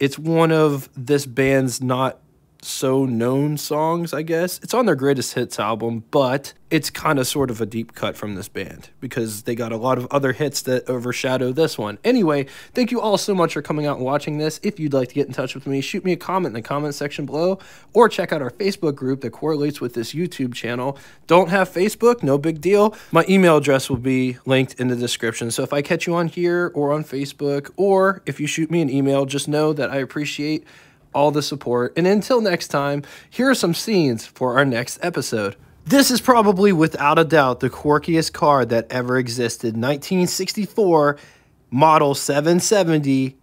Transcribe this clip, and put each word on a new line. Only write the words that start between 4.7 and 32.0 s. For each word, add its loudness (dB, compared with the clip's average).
on 2
their 4
greatest 0
hits -4
album, -4
but 0
it's -2
kinda -2
sort -2
of -6
a -4
deep -8
cut -6
from -10
this -12
band -12
because -6
they -4
got -6
a -4
lot 0
of -6
other 0
hits -4
that -2
overshadow -2
this 0
one. -6
Anyway, 2
thank 0
you -2
all 2
so -2
much 0
for -6
coming -4
out -2
and -4
watching -2
this. -4
If -6
you'd -2
like 0
to -12
get 0
in -12
touch -6
with -12
me, -2
shoot -6
me 2
a -2
comment -4
in -8
the -14
comment -4
section -8
below -2
or 8
check -4
out -2
our -6
Facebook -2
group -4
that -8
correlates -4
with -4
this -6
YouTube -4
channel. -6
Don't 6
have 2
Facebook? 2
No 4
big -2
deal. 4
My 6
email 8
address 2
will -2
be 0
linked 0
in 0
the 0
description. -4
So -4
if -4
I 0
catch -2
you 0
on 0
here -2
or 0
on -4
Facebook, -6
or 2
if -6
you -4
shoot -2
me 2
an 0
email, 2
just -6
know 2
that -4
I -4
appreciate -6
all 4
the 0
support. -2
And 2